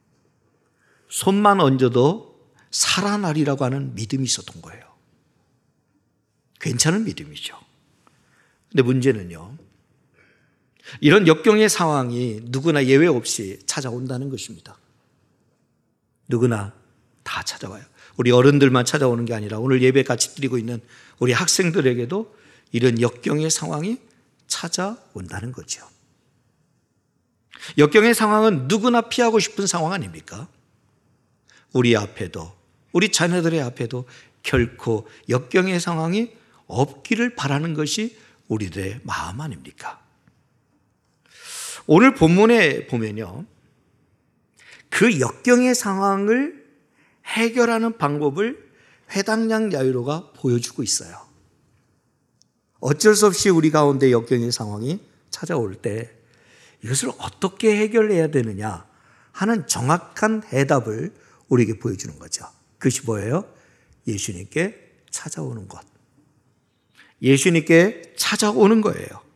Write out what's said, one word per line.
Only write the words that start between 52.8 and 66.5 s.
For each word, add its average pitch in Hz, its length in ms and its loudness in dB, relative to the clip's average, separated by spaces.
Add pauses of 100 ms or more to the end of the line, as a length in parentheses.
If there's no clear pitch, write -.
수 208 100 2
없이 202 240 2
우리 160 220 4
가운데 139 400 4
역경의 117 400 0
상황이 113 480 -6 (320)
찾아올 127 440 -6
때 110 360 -8 (720)
이것을 135 340 -4
어떻게 - 580 0
해결해야 214 520 2
되느냐 107 600 -4 (440)
하는 208 360 -2
정확한 190 760 -2 (100)
해답을 135 600 0 (360)
우리에게 113 300 2
보여주는 92 400 -8
거죠. - 260 -14 (320)
그것이 - 280 -2
뭐예요? 113 460 -4 (560)
예수님께 107 1040 -8
찾아오는 127 580 -12
것. 95 140 -20 (1400)